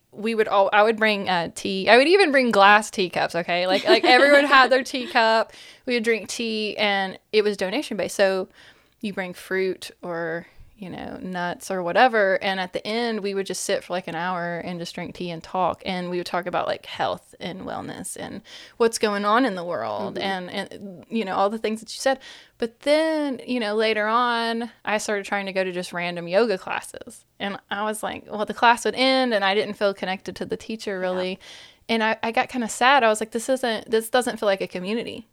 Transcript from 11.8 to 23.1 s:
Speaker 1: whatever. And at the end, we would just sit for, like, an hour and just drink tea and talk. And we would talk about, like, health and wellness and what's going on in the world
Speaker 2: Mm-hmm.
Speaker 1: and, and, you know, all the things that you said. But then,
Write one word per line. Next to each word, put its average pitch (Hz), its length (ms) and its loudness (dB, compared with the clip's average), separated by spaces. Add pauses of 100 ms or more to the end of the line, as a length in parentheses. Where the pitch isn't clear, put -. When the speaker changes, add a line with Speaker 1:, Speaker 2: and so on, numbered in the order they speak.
Speaker 1:
whatever. 196 580 4
And 190 180 -2
at 180 140 -6
the - 140 -6
end, 220 320 -2
we 196 140 -4
would 196 120 -4
just - 180 -8
sit - 200 -2
for, 180 100 -8
like, 185 140 -6
an 165 80 -8
hour 170 440 -4
and 175 200 -8
just 170 160 -10
drink 175 200 -10
tea 175 140 -8
and 165 140 -10
talk. - 420 -2
And 180 240 -6
we 180 80 -4
would 175 80 -6
talk 180 200 -4
about, 175 220 -2
like, - 180 -4
health - 540 -6
and 190 240 -10
wellness - 540 -10
and - 240 -12 (360)
what's 226 200 2
going 208 280 0
on 233 200 4
in 196 100 -2
the 175 80 -8
world 113 520 -4
Speaker 2:
Mm-hmm. - 80 -6
Speaker 1:
and, 190 260 -6
and, 190 600 -12
you 220 160 -2
know, 180 100 -6
all 196 140 2
the 220 100 -4
things 220 220 -4
that - 140 -16
you - 40 -14
said. 262 200 0 (380)
But - 240 -8
then, 302 640 0